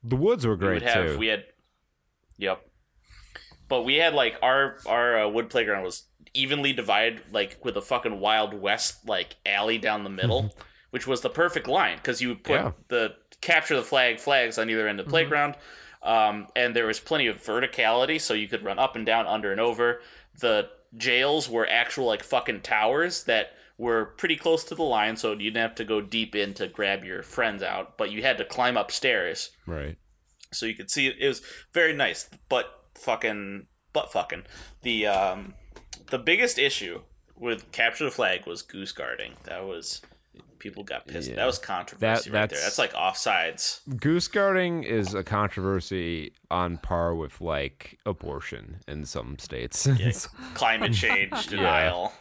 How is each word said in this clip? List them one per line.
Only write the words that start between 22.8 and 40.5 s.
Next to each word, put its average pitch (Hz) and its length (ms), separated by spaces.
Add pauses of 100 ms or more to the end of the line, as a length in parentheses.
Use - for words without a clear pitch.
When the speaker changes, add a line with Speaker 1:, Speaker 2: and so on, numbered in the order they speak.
Speaker 2:
that 113 280 (260)
were 113 260
pretty 160 320
close 165 280
to - 100
the 165 80
line, 110 340
so 110 160
you 104 180
didn't 110 60
have 113 200
to 113 80
go 107 160
deep 104 360
in 101 180
to 95 140
grab 98 360
your 92 180
friends 107 400
out, 95 360
but 104 120
you 107 120
had 127 160
to 123 60
climb 123 320
upstairs. 101 720 (160)
Speaker 1:
Right. 78 300 (560)
Speaker 2:
So - 140
you 113 80
could 98 160
see 139 180
it, - 100
it - 100
was - 120 (320)
very 160 220
nice, 123 340 (200)
but - 360 (100)
fucking, 104 720 (260)
but - 200
fucking. - 320 (380)
The, 113 240
um, 98 480 (560)
the 131 80
biggest 196 400
issue 107 440 (340)
with 117 360
Capture 117 320
the 135 60
Flag 92 360
was 85 160
goose 95 300
guarding. 60 400 (120)
That 90 220
was, - 360 (560)